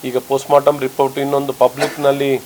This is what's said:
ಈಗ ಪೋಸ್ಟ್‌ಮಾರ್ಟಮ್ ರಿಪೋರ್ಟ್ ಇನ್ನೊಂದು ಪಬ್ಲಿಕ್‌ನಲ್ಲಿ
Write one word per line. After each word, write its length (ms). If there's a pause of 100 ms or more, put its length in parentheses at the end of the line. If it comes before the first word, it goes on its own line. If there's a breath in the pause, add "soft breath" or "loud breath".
ಈಗ 120 (120)
ಪೋಸ್ಟ್‌ಮಾರ್ಟಮ್ 520
ರಿಪೋರ್ಟ್ 380
ಇನ್ನೊಂದು 340
ಪಬ್ಲಿಕ್‌ನಲ್ಲಿ 800 (120)